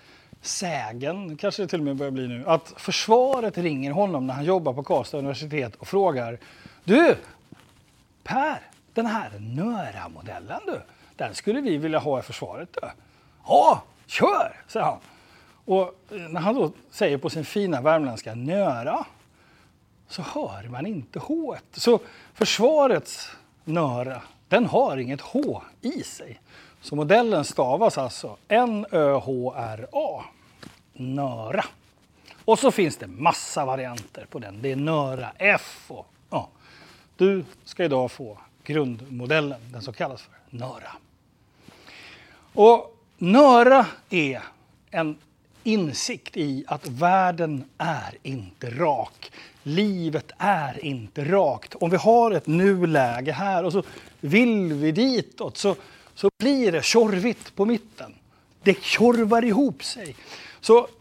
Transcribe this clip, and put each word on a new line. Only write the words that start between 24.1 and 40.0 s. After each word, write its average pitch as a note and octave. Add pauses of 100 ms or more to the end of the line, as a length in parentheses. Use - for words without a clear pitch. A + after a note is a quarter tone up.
den G#3+
har E3+
inget C3
H A3 (180)
i C#4+
sig. - (400)
Så -
modellen F3+
stavas D#3
alltså B2 (120)
N A3
Ö D3+
H B2+
R A2
A, D#3 (680)
nöra. C3 (800)
Och A3
så C4+
finns E3+
det -
massa C#3
varianter B2+
på D3+
den. G2+
Det C3+
är C3
nöra C#3 (100)
F -
och, - (240)
ja. - (680)
Du F#3+ (200)
ska -
idag B2+
få G#2+ (260)
grundmodellen, C3+ (120)
den A#2
som A#2+
kallas C#3